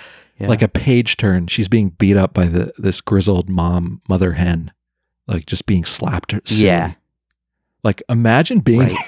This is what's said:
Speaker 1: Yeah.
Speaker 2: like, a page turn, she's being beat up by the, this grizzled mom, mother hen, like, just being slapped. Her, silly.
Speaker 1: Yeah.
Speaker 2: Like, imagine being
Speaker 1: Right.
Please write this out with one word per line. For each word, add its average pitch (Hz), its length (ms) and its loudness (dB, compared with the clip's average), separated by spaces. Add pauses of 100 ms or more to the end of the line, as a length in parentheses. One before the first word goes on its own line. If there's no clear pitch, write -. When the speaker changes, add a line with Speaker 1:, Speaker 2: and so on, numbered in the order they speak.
(380)
Speaker 1:
Yeah. 101 120 -6
Speaker 2:
like, 107 120 2
a 110 60 4
page - 500 0
turn, 92 300 0
she's 101 200 -2
being 104 220 2
beat 101 280 2
up 95 160 0
by 92 120 2
the, 85 320 -2
this 98 240 -4
grizzled 95 480 0
mom, 87 580 -2
mother 92 260 0
hen, 82 380 -2 (560)
like, 87 180 -4
just - 200 -8
being 92 200 0
slapped. - 460 -6
Her, 101 140 -4
silly. 107 220 2
Speaker 1:
Yeah. 85 260 0 (880)
Speaker 2:
Like, 104 260 -2
imagine 123 500 2
being 120 220 4
Speaker 1:
Right. 107 140 2 (120)